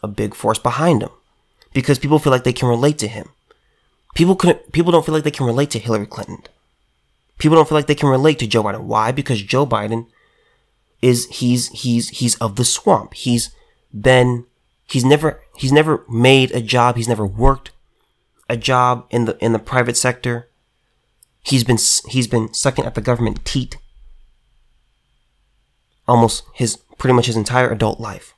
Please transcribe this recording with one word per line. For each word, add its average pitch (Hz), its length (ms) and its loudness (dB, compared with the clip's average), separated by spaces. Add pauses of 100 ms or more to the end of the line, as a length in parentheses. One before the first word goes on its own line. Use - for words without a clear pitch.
a 107 60 -8
big 104 260 -6
force 110 260 -2
behind 135 420 0
him - 100 -10 (640)
because 147 260 0
people 147 200 2
feel 139 120 0
like 127 120 2
they 131 100 0
can 127 140 -2
relate 127 320 2
to 107 80 -6
him. 110 220 -14 (840)
People 180 200 4
couldn't, - 360 0
people 170 200 0
don't 165 140 4
feel 156 80 -4
like 156 100 -2
they 151 80 -2
can 135 140 -6
relate 127 260 -2
to 113 80 -6
Hillary 107 280 -4
Clinton. - 340 -14 (960)
People 156 180 2
don't 156 140 6
feel 156 80 0
like 143 80 -2
they 147 100 0
can 143 140 0
relate 143 300 2
to 117 80 -2
Joe 107 160 2
Biden. 98 220 -6
Why? 110 260 0
Because 131 320 -4
Joe 131 220 0
Biden 113 420 -4 (920)
is, 123 260 2
he's, 123 400 -2
he's, 117 420 -4
he's - 280 -2
of 107 180 -4
the 123 100 0
swamp. - 480 0
He's 120 380 -2 (420)
been, 123 540 2 (400)
he's 127 180 0
never, 156 380 2 (120)
he's 131 160 -4
never 151 380 2
made 127 420 4
a 123 100 -4
job. 120 340 2
He's 117 120 -4
never 107 200 -2
worked 123 440 0 (800)
a 120 80 -4
job 123 540 0
in 120 140 0
the, 113 120 -4
in 113 160 0
the 110 60 0
private 123 380 -2
sector. 120 520 -4 (920)
He's 127 200 2
been 123 120 2
s-, - 320 0
he's 123 200 -4
been 110 280 -2
sucking - 300 -2
at - 100 -10
the 117 60 -6
government 117 440 -4
teat - 320 -6 (2250)
almost 117 360 2 (100)
his, 117 240 -4 (200)
pretty 127 160 2
much 120 140 4
his 113 100 -2
entire 123 320 0
adult 110 300 -2
life. 101 380 -14